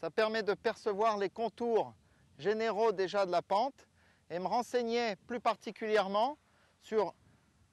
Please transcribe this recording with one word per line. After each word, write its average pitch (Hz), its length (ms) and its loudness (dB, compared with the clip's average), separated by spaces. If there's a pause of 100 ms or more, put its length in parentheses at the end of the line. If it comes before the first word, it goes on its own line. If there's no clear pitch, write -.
Ça 165 100 -4
permet 220 320 0
de 196 100 2
percevoir 214 640 0
les 196 120 0
contours 220 640 -2 (440)
généraux 220 540 0
déjà 190 340 0
de 180 60 -4
la 175 100 2
pente 214 460 -2 (420)
et 165 100 -4
me 185 80 -4
renseigner 233 680 0 (100)
plus 240 140 -6
particulièrement 214 1000 0 (440)
sur 208 320 0 (580)